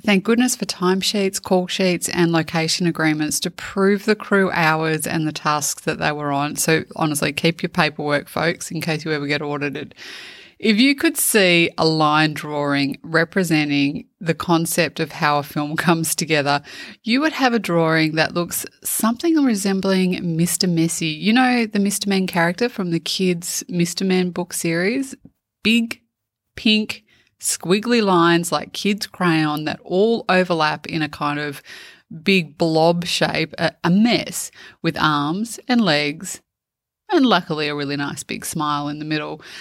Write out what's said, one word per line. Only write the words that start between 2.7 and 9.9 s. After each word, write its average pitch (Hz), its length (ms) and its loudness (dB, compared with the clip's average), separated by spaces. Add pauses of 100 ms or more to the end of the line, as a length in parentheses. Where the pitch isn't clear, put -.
agreements 156 540 0
to 175 100 -4
prove 196 540 0
the 214 100 4
crew 196 360 2
hours 160 540 0
and 156 220 -2
the 147 60 -4
tasks 151 500 -2
that 156 160 -4
they 151 140 0
were 147 180 -4
on. 143 240 -2
So 160 300 0 (100)
honestly, 151 380 -2
keep - 280 0
your 180 80 -4
paperwork, 151 600 -2
folks, - 420 -4
in 165 80 -6
case 156 240 -4
you 160 80 -4
ever 147 160 -4
get 147 140 0
audited. 147 520 -6 (680)